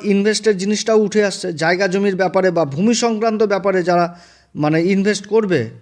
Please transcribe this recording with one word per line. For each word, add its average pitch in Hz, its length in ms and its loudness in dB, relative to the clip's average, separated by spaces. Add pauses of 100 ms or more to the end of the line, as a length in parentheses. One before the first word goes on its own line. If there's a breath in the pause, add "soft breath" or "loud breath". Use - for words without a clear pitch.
ইনভেস্টের 202 540 0
জিনিসটাও 214 400 0
উঠে 214 260 2
আসছে, 185 300 -4
জায়গা 175 340 0
জমির 196 280 0
ব্যাপারে 185 360 0
বা 165 140 0
ভূমি 175 280 0
সংক্রান্ত 220 500 0
ব্যাপারে 190 400 0
যারা 175 360 0 (360 loud breath)
মানে 156 280 0
ইনভেস্ট 196 440 0
করবে 180 420 0 (120)